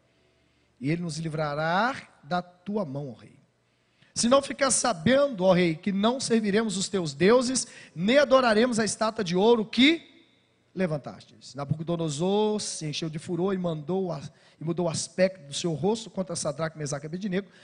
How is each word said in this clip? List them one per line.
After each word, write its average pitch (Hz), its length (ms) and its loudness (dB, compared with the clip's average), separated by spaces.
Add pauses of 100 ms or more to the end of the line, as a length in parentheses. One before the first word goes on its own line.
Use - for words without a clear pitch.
(760)
E 135 140 -2
ele 175 100 -2
nos 160 160 -8
livrará 160 920 -2 (120)
da 175 200 -4
tua 202 420 -6
mão, 139 260 -8
ó 117 40 -12
rei. - 260 -20 (720)
Se - 140 0
não 277 140 6
ficar 269 280 -2
sabendo, 226 760 2
ó 190 80 8
rei, 170 220 4
que 190 180 -4
não 226 260 2
serviremos 220 560 0
os 190 140 -4
teus 170 240 -4
deuses, 233 520 4 (300)
nem 202 220 2
adoraremos 247 600 4
a 226 40 2
estátua 220 400 -2
de 170 100 -4
ouro 214 320 4
que - 600 2 (480)
levantastes." 151 800 -8
Nabucodonosor 165 1040 -2
se - 260 -8
encheu 156 240 -6
de 156 80 -8
furor 180 360 -4
e 190 40 -2
mandou 175 540 -4
a, 151 100 -10 (380)
e - 40 -12
mudou 170 240 -2
o - 20 -2
aspecto 185 580 -2
do 143 60 -16
seu 170 200 -4
rosto 196 360 -2
contra 175 260 -8
Sadraque, 160 420 -6
Mesaque 143 280 -8
e - 20 -10
Abednego, 185 420 -6 (140)